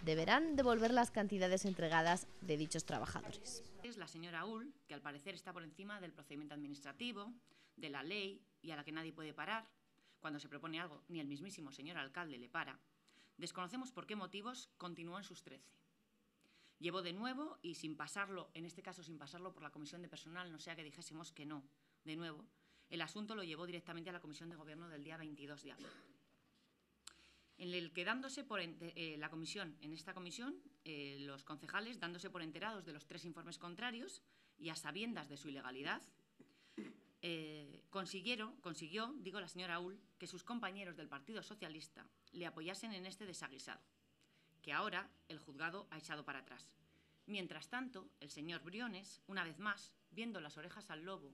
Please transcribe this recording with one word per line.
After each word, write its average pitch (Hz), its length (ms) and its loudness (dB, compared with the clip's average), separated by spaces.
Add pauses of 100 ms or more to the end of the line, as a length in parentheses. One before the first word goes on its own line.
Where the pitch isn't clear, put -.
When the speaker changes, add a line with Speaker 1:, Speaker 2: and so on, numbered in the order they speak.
Speaker 1:
deberán 214 540 10
devolver 233 340 10
las 240 200 10
cantidades 190 520 8
entregadas 170 640 8 (140)
de 151 160 6
dichos 156 260 4
trabajadores. - 800 0 (200)
Speaker 2:
Es 240 120 -4
la 175 140 -2
señora 165 340 -2
Ull, 226 300 -2 (120)
que - 80 -8
al 143 80 -6
parecer 143 320 -4
está - 200 -6
por 170 100 -4
encima 196 380 -6
del 170 100 -6
procedimiento 147 440 -6
administrativo, 147 760 -2 (460)
de 160 120 -4
la 139 140 0
ley 196 380 0 (200)
y 165 100 -4
a 156 40 0
la 147 80 -2
que 151 80 -4
nadie 160 220 -2
puede 156 200 -4
parar. 208 320 2 (540)
Cuando 151 200 0
se 147 100 -8
propone 160 320 -2
algo, 175 260 -4
ni 165 140 0
el 143 60 0
mismísimo 143 440 -4
señor 156 260 -6
alcalde 143 400 -2
le 123 120 -10
para. 143 280 0 (600)
Desconocemos 185 560 -2
por 175 140 -6
qué 208 100 0
motivos 202 600 -4
continuó 175 400 -4
en 202 60 -4
sus - 180 -10
trece. - 300 -16 (1080)
Llevó 170 220 2
de 175 120 -2
nuevo, 262 480 -2
y 170 140 -4
sin 156 200 -2
pasarlo, 180 600 -2
en 165 100 -4
este 165 160 -10
caso 180 220 -8
sin 156 140 -8
pasarlo 170 360 -8
por 156 100 -12
la 147 60 -4
comisión 151 320 -8
de 170 80 -8
personal, 170 420 -6
no 156 80 -8
sea 165 160 -6
que 160 80 -8
dijésemos 156 480 -8
que 147 140 -10
no, 147 180 -4 (400)
de 156 140 -2
nuevo, 160 260 -4 (460)
el 165 120 2
asunto 208 340 0
lo 202 80 -2
llevó 160 240 -2
directamente 170 420 -4
a 180 40 -4
la 170 60 -4
comisión 156 300 -8
de 170 80 -8
gobierno 156 320 -8
del 147 140 -6
día 160 120 -6
veintidós 147 480 -6
de 139 80 -8
abril. - 160 -10 (1700)
En 180 180 0
el 170 180 2
que 175 100 2
dándose 262 400 2
por 214 160 2
ente-, 170 360 -2
eh, 160 240 -2
la 156 100 -2
comisión, 160 520 -2
en 151 120 -4
esta 170 220 -6
comisión, 226 400 -4 (280)
eh, 143 360 -4
los 139 240 -6
concejales, 196 560 -2
dándose 175 320 -2
por 175 100 -2
enterados 170 440 -2
de 160 80 -6
los 147 120 -10
tres 165 180 -8
informes 170 360 -6
contrarios 226 640 -2 (340)
y 165 120 -2
a 156 60 0
sabiendas 170 540 0
de 143 80 -6
su 151 120 -6
ilegalidad, 139 520 0 (1200)
eh, 156 680 -4
consiguieron, 202 720 0
consiguió, 180 580 -2
digo, 190 200 -4
la 180 80 -4
señora 175 320 -2
Ull, 185 200 -4 (180)
que 185 80 -8
sus - 180 -8
compañeros 196 540 -2
del 151 100 -8
Partido 185 360 -4
Socialista 156 640 -8 (240)
le 170 160 -2
apoyasen 180 460 -2
en 185 120 -4
este 190 220 -6
desaguisado, 139 540 -6 (840)
que 147 100 0
ahora 185 380 4 (160)
el 156 100 -6
juzgado 165 540 -2
ha 156 80 -6
echado 151 260 -2
para 139 140 -2
atrás. 127 260 -12 (600)
Mientras 175 420 -2
tanto, 254 400 -2 (120)
el 147 100 -8
señor 160 320 -2
Briones, 196 640 -4
una 190 160 2
vez 160 160 -4
más, 202 340 0 (160)
viendo 208 320 -2
las 151 160 -6
orejas 160 320 -10
al 156 140 -2
lobo 170 300 -6